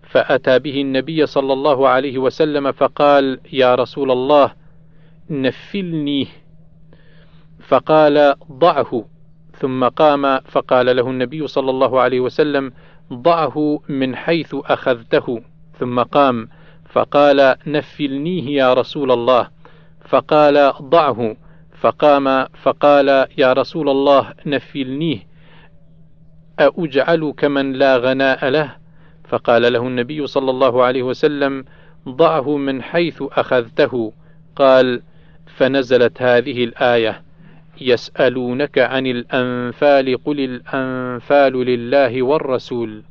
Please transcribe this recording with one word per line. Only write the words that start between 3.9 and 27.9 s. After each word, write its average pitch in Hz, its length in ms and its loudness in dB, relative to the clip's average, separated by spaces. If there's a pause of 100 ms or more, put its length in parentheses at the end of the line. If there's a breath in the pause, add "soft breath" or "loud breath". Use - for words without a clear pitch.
الله، 131 400 2 (800 soft breath)
نفلني"، 147 1000 -4 (1300 soft breath)
فقال: 147 760 2 (160)
"ضعه"، 139 540 -2 (480)
ثم 131 340 -4
قام 139 520 2
فقال 127 560 0
له 127 140 -2
النبي 131 380 -6
صلى 135 220 -4
الله 131 300 0
عليه 127 200 0
وسلم: 139 520 -2 (420 soft breath)
"ضعه 151 680 0 (100)
من 135 260 -4
حيث 160 400 -4
أخذته"، 131 840 -4 (380)
ثم 123 200 -4
قام 120 500 0 (400 soft breath)
فقال: 139 680 2 (120)
"نفلنيه 143 880 -6
يا 127 160 2
رسول 131 380 -2
الله"، 120 360 2 (580 soft breath)
فقال: 147 760 2
"ضعه"، 127 540 0 (380 soft breath)
فقام 135 720 2
فقال: 139 840 2 (100)
"يا 131 160 4
رسول 143 360 -2
الله، 139 440 2 (120)
نفلنيه، 139 760 -6 (1400 soft breath)
أأجعل 147 800 0
كمن 139 360 -2
لا 131 240 2